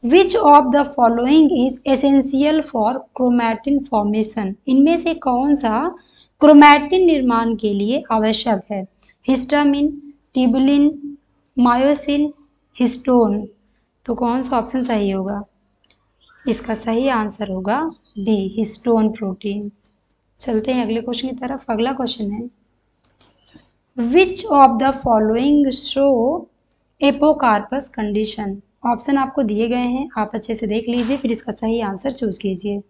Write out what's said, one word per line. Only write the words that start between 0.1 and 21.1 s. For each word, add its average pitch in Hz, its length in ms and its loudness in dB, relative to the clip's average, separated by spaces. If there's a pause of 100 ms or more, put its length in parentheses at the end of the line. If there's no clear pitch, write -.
of 294 260 6
the 285 100 2 (120)
following 247 500 4 (120)
is 254 200 0 (100)
essential 277 760 2
for 233 300 -2 (200)
chromatin 240 720 0
formation? 208 680 -2 (140)
इनमें 277 300 4
से 339 180 -2
कौन 269 400 0
सा 269 320 -2 (520)
chromatin 294 680 8
निर्माण 240 500 0
के 214 180 -4
लिए 214 280 -2 (100)
आवश्यक 220 580 0
है? 202 120 -6 (440)
Histamine, 285 640 0 (440)
tubulin, 269 840 0 (400)
myosin, 285 760 0 (440)
histone। 226 720 0 (600)
तो 233 80 -4
कौन 240 280 -4
सा 254 160 -4
option 240 260 -4
सही 214 260 -2
होगा? 196 320 -6 (1000)
इसका 226 320 -4
सही 226 340 -2
answer 208 400 -6
होगा 190 280 -4 (400)
डी, 208 180 0 (200)
histone 220 560 0
protein। 202 580 -8 (680)
चलते 220 320 -2
हैं 247 120 0
अगले 226 180 -2
question 240 260 -8